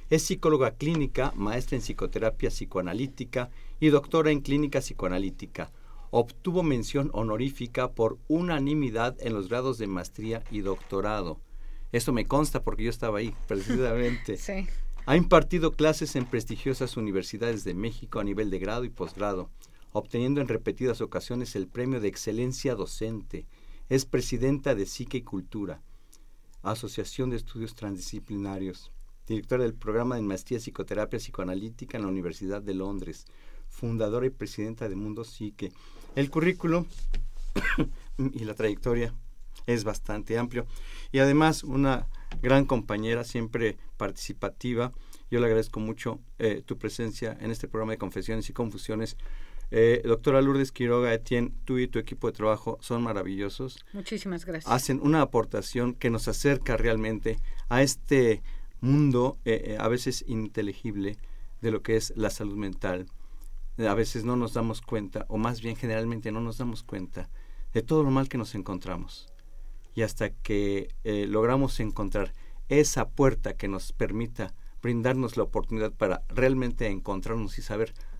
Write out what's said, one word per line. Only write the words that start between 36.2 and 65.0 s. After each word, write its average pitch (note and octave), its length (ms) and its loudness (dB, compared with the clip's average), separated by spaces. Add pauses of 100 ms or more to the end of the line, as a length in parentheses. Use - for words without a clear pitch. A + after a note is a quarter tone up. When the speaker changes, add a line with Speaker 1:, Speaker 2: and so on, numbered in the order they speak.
Speaker 1:
currículo E3+ 560 2 (680)
<coughs> - 640 0
y C3 260 -2
la G#2 100 -6
trayectoria A2+ 600 2 (520)
es A#2 180 2
bastante G#2+ 540 -2
amplio A#2+ 280 -2 (460)
y C3+ 60 4
además D3+ 460 6
una C3+ 420 2 (360)
gran C3+ 220 8
compañera, A#2 600 0
siempre A2+ 520 0 (200)
participativa. A#2+ 960 -2 (380)
Yo A#2+ 100 4
le A#2+ 60 6
agradezco A2 340 2
mucho, A2 400 -4 (180)
eh, G#2+ 260 2
tu - 140 -6
presencia A2 600 -4
en A2 100 -4
este - 180 -6
programa A2 240 -2
de A2 60 -4
Confesiones G2+ 520 -4
y - 20 -10
Confusiones. A2 640 -4 (560)
Eh, A#2 320 8
doctora C3+ 380 6
Lourdes C#3 300 4
Quiroga A#2+ 420 4
Etienne, A#2+ 380 0 (120)
tú B2+ 140 0
y B2 80 2
tu A2+ 140 -2
equipo - 260 -4
de G#2+ 60 2
trabajo G#2+ 480 0
son A#2+ 220 -2
maravillosos. G2+ 760 -2 (140)
Speaker 2:
Muchísimas F#3+ 520 -6
gracias. D#3+ 280 -2
Speaker 1:
Hacen C3+ 280 2
una D3 220 6
aportación A#2+ 720 0
que B2 160 0
nos A#2 160 0
acerca B2+ 500 2
realmente A2 640 2 (300)
a B2 140 6
este C3 600 6 (380)
mundo, C3 640 6
eh, A2+ 220 2
eh, G#2+ 120 -4
a G#2+ 80 0
veces B2 400 0
ininteligible G2+ 920 -2 (420)
de A2+ 100 2
lo G#2+ 120 0
que A2+ 140 4
es - 200 2
la G#2+ 140 2
salud G#2 260 -4
mental. F#2 500 -2 (720)
A G#2+ 160 4
veces A2+ 300 0
no B2 100 2
nos A#2 200 0
damos A2+ 280 0
cuenta, G#2+ 460 -4